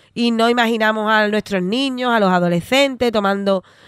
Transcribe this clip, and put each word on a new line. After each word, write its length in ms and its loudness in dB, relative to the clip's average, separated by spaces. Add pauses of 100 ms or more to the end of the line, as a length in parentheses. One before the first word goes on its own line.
(140)
y 180 0
no 180 2
imaginamos 600 0
a 200 2
nuestros 320 -2
niños, 500 -2
a 80 2
los 120 2
adolescentes, 800 0
tomando 520 0 (240)